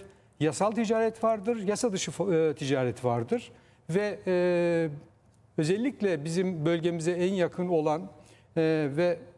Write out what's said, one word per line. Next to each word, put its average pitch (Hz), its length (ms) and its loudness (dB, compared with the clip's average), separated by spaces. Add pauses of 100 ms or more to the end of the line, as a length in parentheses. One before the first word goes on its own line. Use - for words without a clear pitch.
(400)
yasal 156 320 2
ticaret 220 520 0
vardır, 220 420 0
yasa 202 260 0
dışı 180 180 -4
fo-, 160 400 2
e, 143 40 -2
ticaret 131 500 0
vardır 120 480 -2 (380)
ve, 202 360 0
e, 175 600 2 (720)
özellikle 185 680 0
bizim 165 420 0
bölgemize 170 460 0
en 180 220 0
yakın 180 340 0
olan, 160 340 2
e, 190 60 -12 (880)
ve, 175 220 2 (200)